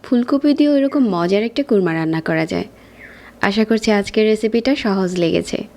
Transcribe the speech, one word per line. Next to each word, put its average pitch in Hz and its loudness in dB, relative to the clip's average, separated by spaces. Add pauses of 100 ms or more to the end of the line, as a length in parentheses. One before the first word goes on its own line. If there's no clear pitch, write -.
ফুলকপি 269 0
দিয়েও 294 2
এরকম 277 2 (100)
মজার 180 0
একটা 277 -4
কোরমা 185 2
রান্না 160 -2
করা 160 0
যায়। 175 -4 (800)
আশা 208 0
করছি 220 0 (100)
আজকের 214 0
রেসিপিটা 226 0 (140)
সহজ 190 0 (120)
লেগেছে। 165 -2 (180)